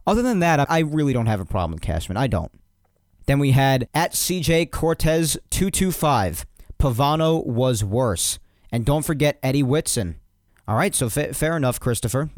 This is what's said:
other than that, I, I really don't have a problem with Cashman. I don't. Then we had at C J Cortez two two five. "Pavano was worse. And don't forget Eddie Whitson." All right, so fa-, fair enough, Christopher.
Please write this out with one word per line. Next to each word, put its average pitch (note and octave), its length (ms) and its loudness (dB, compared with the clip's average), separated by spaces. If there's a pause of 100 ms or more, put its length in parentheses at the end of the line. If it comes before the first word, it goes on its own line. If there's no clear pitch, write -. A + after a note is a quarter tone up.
other G#3+ 180 2
than A#3+ 180 2
that, E3 180 4
I, C#3 100 2
I D#3+ 120 2
really D3+ 320 0
don't A#2+ 140 0
have G#2+ 140 0
a F2+ 40 -6
problem F2 260 -2
with E2 100 -8
Cashman. E2 360 -4
I C3+ 100 0
don't. F2+ 240 -2 (760)
Then C#3 120 2
we C#3+ 120 2
had C3 420 4
at E3 220 0
C F#3 260 -2
J E3 240 2
Cortez D#3+ 720 0 (140)
two F#3 200 0
two F#3 220 0
five. G#2+ 540 0 (320)
"Pavano D3+ 640 2
was A#2+ 400 0
worse. G2+ 540 -2 (340)
And A2+ 140 -2
don't D3 180 0
forget D3 380 0
Eddie C3+ 200 2
Whitson." B2 540 -2 (500)
All G#2+ 100 0
right, F3 180 2
so A#2+ 160 0
fa-, D3 240 -2
fair D#3 200 0
enough, C3 240 0
Christopher. B2+ 600 -2